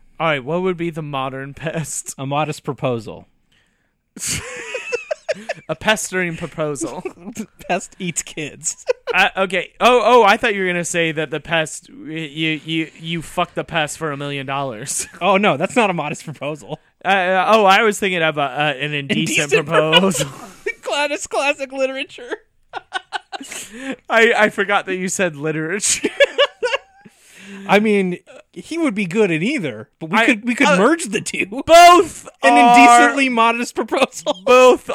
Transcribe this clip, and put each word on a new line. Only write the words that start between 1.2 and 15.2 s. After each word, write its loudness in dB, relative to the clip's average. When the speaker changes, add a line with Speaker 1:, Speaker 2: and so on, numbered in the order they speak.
Speaker 1:
<laughs> -
Pest? -8
Speaker 2:
A -10
modest -4
proposal. -6
Speaker 1:
<laughs> -10
A -8
pestering -2
proposal. -8
Speaker 2:
<laughs> -16
Pest -6
eats -6
kids. -10
<laughs> -12
Speaker 1:
Uh, 2
okay. -4
Oh, 4
oh, 6
I 4
thought -2
you -4
were -2
gonna -4
say -2
that -6
the -8
Pest, -4
y-, -16
you, -4
you, -4
you -8
fuck -6
the -6
Pest -4
for -6
a -8
million -8
dollars. -6
<laughs> -20